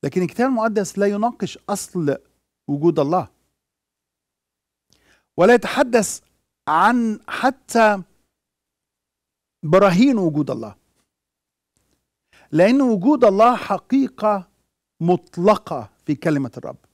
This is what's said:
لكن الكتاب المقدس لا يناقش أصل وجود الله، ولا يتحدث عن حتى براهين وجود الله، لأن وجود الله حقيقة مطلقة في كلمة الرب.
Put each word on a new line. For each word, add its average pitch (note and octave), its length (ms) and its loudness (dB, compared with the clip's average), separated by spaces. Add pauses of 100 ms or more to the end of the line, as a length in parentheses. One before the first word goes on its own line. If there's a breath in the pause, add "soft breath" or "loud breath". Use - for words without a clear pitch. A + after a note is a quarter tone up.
لكن E3 180 -4
الكتاب A#3 260 -2
المقدس A3 500 -4
لا G3+ 80 0
يناقش G#3 520 -4
أصل F3 600 -6 (500)
وجود D3 300 0
الله، D3+ 300 -2 (2000)
ولا G3 180 4
يتحدث A#3+ 640 0 (480)
عن G#3+ 600 0
حتى A3 760 0 (1600)
براهين G3 560 4
وجود D3+ 320 -2
الله، A2+ 260 -10 (1700 soft breath)
لأن G#3+ 320 4
وجود A#3+ 420 2
الله A3 320 4
حقيقة G#3 920 -4 (520)
مطلقة F3 920 -2 (160)
في D#3 80 -2
كلمة C#3 420 -4
الرب. B2+ 200 -14 (180)